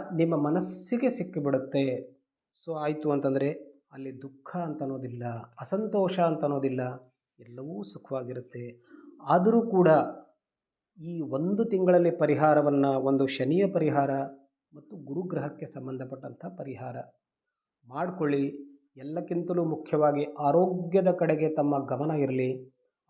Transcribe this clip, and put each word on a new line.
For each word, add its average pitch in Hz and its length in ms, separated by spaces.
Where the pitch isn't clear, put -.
ನಿಮ್ಮ 165 200
ಮನಸ್ಸಿಗೆ 165 760
ಸಿಕ್ಕಿಬಿಡುತ್ತೆ. 139 1080
So 165 140
ಆಯಿತು 151 320
ಅಂತಂದರೆ 139 580
ಅಲ್ಲಿ 135 280
ದುಃಖ 135 360
ಅಂತ 156 240
ಅನ್ನೋದಿಲ್ಲ, 127 440
ಅಸಂತೋಷ 196 600
ಅಂತ 160 220
ಅನ್ನೋದಿಲ್ಲ, 131 720
ಎಲ್ಲವೂ 135 440
ಸುಖವಾಗಿರುತ್ತೆ. 123 1000
ಆದರೂ 190 400
ಕೂಡ 185 280
ಈ 165 200
ಒಂದು 165 440
ತಿಂಗಳಲ್ಲಿ 180 460
ಪರಿಹಾರವನ್ನು, 143 880
ಒಂದು 135 260
ಶನಿಯ 147 420
ಪರಿಹಾರ 147 420
ಮತ್ತು 147 220
ಗುರುಗ್ರಹಕ್ಕೆ 151 720
ಸಂಬಂಧಪಟ್ಟಂಥ 131 800
ಪರಿಹಾರ 127 380
ಮಾಡ್ಕೊಳ್ಳಿ. 143 680
ಎಲ್ಲಕ್ಕಿಂತಲೂ 170 680
ಮುಖ್ಯವಾಗಿ 151 580
ಆರೋಗ್ಯದ 180 880
ಕಡೆಗೆ 156 440
ತಮ್ಮ 143 300
ಗಮನ 139 260
ಇರಲಿ. 131 680